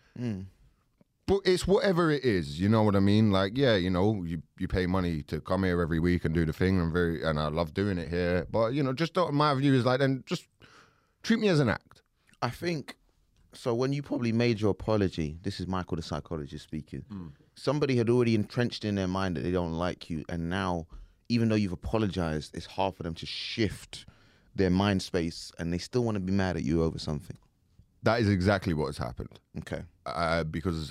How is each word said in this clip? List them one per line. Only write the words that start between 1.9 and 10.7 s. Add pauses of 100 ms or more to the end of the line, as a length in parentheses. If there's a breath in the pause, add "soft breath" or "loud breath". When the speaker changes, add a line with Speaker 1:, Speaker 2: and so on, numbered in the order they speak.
Speaker 2:
it
is,
you
know
what
I
mean?
Like,
yeah,
you
know,
you, (160)
you
pay
money
to
come
here
every
week
and
do
the
thing,
and
very,
and
I
love
doing
it
here.
But,
you
know,
just
don't,
my
view
is
like,
then
just (760 soft breath)